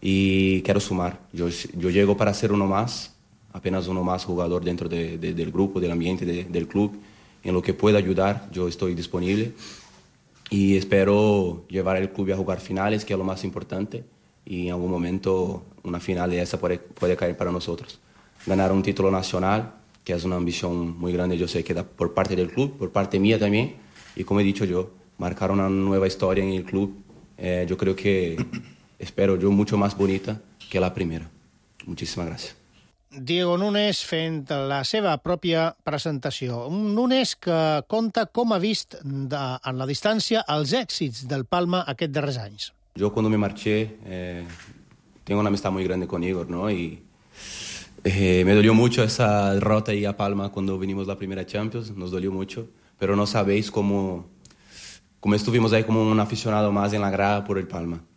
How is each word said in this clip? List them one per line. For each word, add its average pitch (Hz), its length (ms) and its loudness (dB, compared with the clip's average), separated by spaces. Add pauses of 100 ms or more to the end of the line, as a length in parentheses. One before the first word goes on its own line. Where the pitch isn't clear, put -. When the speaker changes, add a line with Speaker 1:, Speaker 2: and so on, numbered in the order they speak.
Speaker 1:
Y 95 600 4
quiero 101 180 2
sumar. 90 400 -2 (120)
Yo, 85 160 -2
yo 87 420 -4
llego 98 260 6
para 101 180 2
ser 104 180 0
uno 101 140 2
más, 101 480 -2 (380)
apenas 92 340 -4
uno 92 160 -2
más 92 220 -2
jugador 87 400 -2
dentro 87 240 -2
de, 82 280 -4
de, 82 160 -6
del 85 200 -4
grupo, 98 280 0
del 87 120 0
ambiente, 85 340 -2
de, 87 180 -4
del 87 220 -4
club. 104 340 0 (440)
En 92 100 -2
lo 90 80 2
que 92 120 -2
pueda 104 240 6
ayudar, 95 540 2
yo 90 160 -2
estoy 90 260 -4
disponible. 92 580 -2 (1000)
Y 98 260 6
espero 98 920 4
llevar 92 280 0
el 95 140 -2
club 98 220 -2
a 95 40 0
jugar 92 240 -4
finales, 104 440 -2
que 104 100 -4
es 95 40 0
lo 95 60 -2
más 95 200 -4
importante. 98 600 -8 (400)
Y 90 220 -6
en 90 60 -4
algún 87 180 -2
momento 92 760 -2 (200)
una 87 160 -6
final 90 300 -2
de 90 120 0
esa 87 160 -4
puede, 87 200 -2
puede - 380 -2
caer 87 200 -2
para 87 160 -2
nosotros. - 480 -8 (460)
Ganar 95 260 4
un 95 100 4
título 95 280 2
nacional, 95 640 0 (300)
que - 80 -4
es 85 120 -2
una 92 120 -2
ambición 87 600 -2
muy 90 140 -4
grande, 90 260 0
yo 90 80 2
sé 85 160 -2
que 90 120 -4
da 85 100 -4
por - 280 -4
parte 95 220 0
del 90 160 0
club, 139 260 -2
por 92 140 -6
parte 98 300 0
mía 107 180 6
también. 107 380 2 (400)
Y 92 80 -4
como 101 160 2
he 101 40 4
dicho 98 200 2
yo, 90 260 -2 (280)
marcar 90 320 -2
una 98 180 2
nueva 95 380 2
historia 95 360 2
en 95 100 0
el 92 120 -4
club, 98 380 -2 (360)
eh, 90 300 -2
yo 92 80 -2
creo 95 180 2
que, 92 420 0 (340)
<clears throat> - 280 -20
espero 98 400 0
yo, 95 120 4
mucho 104 280 4
más 101 180 2
bonita 98 440 0 (300)
que 92 100 0
la 90 120 2
primera. 82 380 -6 (560)
Muchísimas 85 420 -6
gracias. - 280 -12 (580)
Speaker 2:
Diego 175 440 0
Núñez 208 400 0 (100)
fent 160 420 -4
la 139 380 -2
seva 196 320 0
pròpia 165 540 0 (100)
presentació. 135 840 -4
Un 202 300 -2
Núñez 254 400 2
que 160 500 2
conta 220 400 0
com 226 280 0
ha 190 40 2
vist 202 460 -2
de, 139 380 -4 (260)
en 127 100 -4
la 131 80 -4
distància 214 640 0
els 151 240 0
èxits 139 560 -2
del 135 160 -2
Palma 180 420 0
aquests 143 280 -4
darrers 143 260 -2
anys. 104 300 -12 (240)
Speaker 1:
Yo 101 180 0
cuando 110 160 2
me 110 80 4
marché, 107 680 0
eh, 90 400 -10 (800)
tengo 101 160 0
una 104 80 2
amistad 98 220 0
muy 95 140 0
grande 92 220 -2
con 87 180 -4
Igor, 90 240 -2
¿no? 87 220 -2
Y, 87 320 -4 (1000)
eh, 92 400 4
me 95 100 8
dolió 107 200 8
mucho 120 300 6
esa 104 500 2
derrota 107 380 2
ahí 104 120 0
a 101 120 -2
Palma 101 320 -2
cuando 98 300 -4
vinimos 95 280 -4
la 95 100 -6
primera 95 300 -8
Champions, 110 460 -6
nos 92 180 -8
dolió 92 220 -2
mucho, 98 360 -8 (300)
pero 98 160 2
no 104 120 4
sabéis 104 440 2
cómo, 98 560 0 (920)
cómo 104 140 2
estuvimos 113 380 4
ahí 110 120 4
como 110 180 2
un 110 160 4
aficionado 107 540 0
más 101 220 0
en 104 80 0
la 101 80 0
grada 101 340 2
por 101 140 -2
el 90 100 -6
Palma. 85 340 -6 (140)